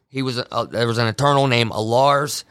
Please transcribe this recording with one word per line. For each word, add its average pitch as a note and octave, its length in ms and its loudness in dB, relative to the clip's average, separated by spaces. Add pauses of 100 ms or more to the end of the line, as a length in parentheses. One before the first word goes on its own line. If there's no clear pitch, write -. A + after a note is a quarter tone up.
He C3 120 -6
was C3 160 -4
a, A#2 340 -6
there A2+ 160 0
was A2+ 100 -2
an A#2 100 0
Eternal C#3 400 2
named A#2+ 240 2
Alars, C#3 800 0